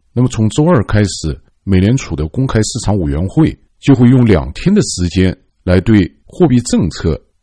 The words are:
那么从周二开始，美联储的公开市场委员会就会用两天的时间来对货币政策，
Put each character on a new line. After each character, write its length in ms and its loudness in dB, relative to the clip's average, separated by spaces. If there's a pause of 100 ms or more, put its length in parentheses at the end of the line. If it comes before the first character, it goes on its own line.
(120)
那 100 -2
么 60 2
从 220 -2
周 140 0
二 200 2
开 180 0
始， 340 -4 (280)
美 160 2
联 160 2
储 180 -8
的 140 -6
公 180 -4
开 160 -2
市 220 -8
场 120 -2
委 140 -4
员 160 -4
会 320 -2 (220)
就 160 2
会 120 4
用 160 4
两 280 2
天 200 -2
的 100 2
时 260 -4
间 280 0 (280)
来 160 2
对 200 4 (260)
货 200 0
币 140 2
政 300 -2
策， 300 -4 (220)